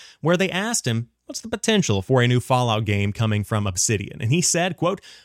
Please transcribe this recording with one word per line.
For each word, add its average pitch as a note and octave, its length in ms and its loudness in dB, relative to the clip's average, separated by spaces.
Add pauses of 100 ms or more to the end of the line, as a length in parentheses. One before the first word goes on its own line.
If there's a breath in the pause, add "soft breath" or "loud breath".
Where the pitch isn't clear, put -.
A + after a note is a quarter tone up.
(220 loud breath)
where E3+ 160 2
they F#3+ 120 0
asked G#3+ 360 -4
him, A#2 240 -2 (160)
"What's - 140 -12
the - 80 -14
potential G#3 540 2
for B2+ 200 4
a A#2+ 60 6
new B2 140 2
Fallout A#2+ 420 0
game G2+ 300 0
coming G#2+ 320 0
from G#2 220 -2
Obsidian?" F#2 540 -2
And A2 80 0
he E3+ 120 2
said, F3 340 0
quote, F#3 240 -2 (260 loud breath)